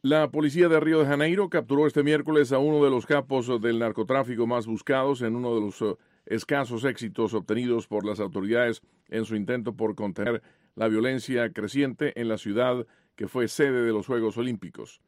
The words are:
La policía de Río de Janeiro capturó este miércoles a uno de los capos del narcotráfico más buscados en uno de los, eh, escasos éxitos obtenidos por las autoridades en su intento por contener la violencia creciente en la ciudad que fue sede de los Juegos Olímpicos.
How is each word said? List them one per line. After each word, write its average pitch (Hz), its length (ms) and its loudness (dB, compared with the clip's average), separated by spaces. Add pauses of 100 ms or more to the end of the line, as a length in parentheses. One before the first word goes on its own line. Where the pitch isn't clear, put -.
La 147 300 2
policía 151 380 4
de 160 100 6
Río 156 200 4
de 151 60 6
Janeiro 160 440 2
capturó 143 360 2
este 147 160 2
miércoles 147 520 2
a 131 60 4
uno 151 220 4
de 143 80 6
los 123 160 0
capos 127 560 0
del 117 180 2
narcotráfico 117 680 0
más 120 200 -2
buscados 131 540 0
en 113 140 -2
uno 120 180 -4
de 110 80 0
los, 104 200 -6
eh, 104 160 -2 (300)
escasos 120 580 -4
éxitos 113 480 -2
obtenidos 113 540 -2
por 104 180 -4
las 104 160 -4
autoridades 110 600 0 (280)
en 110 160 -4
su 107 100 -6
intento 113 400 -4
por 107 200 -2
contener 107 460 -4 (340)
la 110 120 -2
violencia 117 640 0
creciente 131 720 -4
en 117 80 -2
la 110 80 -2
ciudad 120 500 -2 (300)
que 104 100 -6
fue 120 220 -2
sede 135 320 2
de 117 100 2
los 107 160 -2
Juegos 113 300 -2
Olímpicos. 113 720 -8